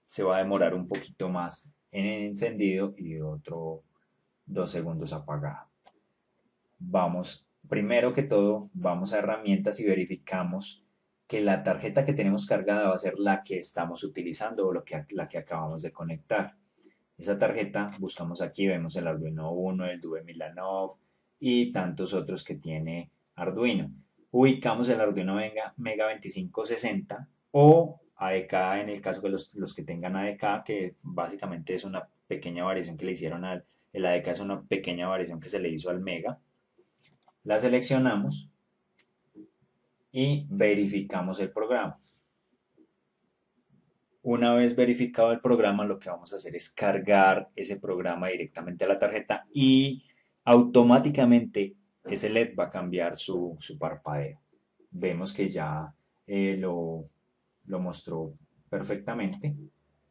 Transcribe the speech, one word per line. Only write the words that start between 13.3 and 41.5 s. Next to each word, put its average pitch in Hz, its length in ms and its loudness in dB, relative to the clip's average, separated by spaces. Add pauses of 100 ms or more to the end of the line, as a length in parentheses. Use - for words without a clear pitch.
que 95 160 -6
estamos 87 460 -6
utilizando 95 640 -4
o 90 40 2
lo 85 120 -4
que, 76 260 -10
la 87 180 -6
que 85 100 -10
acabamos 80 440 -8
de 82 80 -8
conectar. 82 640 -6 (640)
Esa 101 180 -2
tarjeta, 104 640 0
buscamos 87 420 -8
aquí, 95 280 0
vemos 82 260 -2
el 85 140 -4
Arduino 80 420 -6
Uno, 92 360 -2
el 90 140 -6
Dube 80 220 -8
Milanov 87 760 -8 (420)
y 123 320 2
tantos 90 420 -4
otros 90 300 -4
que - 100 -10
tiene 80 560 -8 (240)
Arduino. 98 560 -2 (440)
Ubicamos 123 540 4
el 117 100 2
Arduino 98 360 0
Mega, 107 420 -4
Mega 110 300 -2
veinticinco 101 580 -6
sesenta 107 640 -4 (220)
o 151 500 8 (160)
A 95 140 -2
D 95 160 0
K 95 340 0
en 104 80 -6
el 101 140 -8
caso 92 180 -4
de 98 80 -4
los, 95 280 -6
los 95 180 -8
que - 80 -12
tengan 90 340 -6
A 98 60 -2
D 101 160 -4
K, 104 260 -2
que 95 380 -4
básicamente 90 720 -6
es 92 100 -6
una 92 240 -8 (180)
pequeña 87 380 -6
variación 87 320 -4
que 78 80 -8
le 92 80 -4
hicieron 87 320 -6
al, 92 180 -6 (300)
el 95 140 -2
A 90 60 4
D 85 100 2
K 90 80 -4
es 85 100 -4
una 98 220 -6
pequeña 90 440 -4
variación 90 320 -2
que 78 120 -14
se 98 100 -2
le 90 80 -2
hizo 82 220 -4
al 90 100 -2
Mega. 95 380 -6 (1080)
La 104 140 2
seleccionamos 123 880 2 (1600)
y 143 380 0
verificamos 98 880 0
el 95 120 -4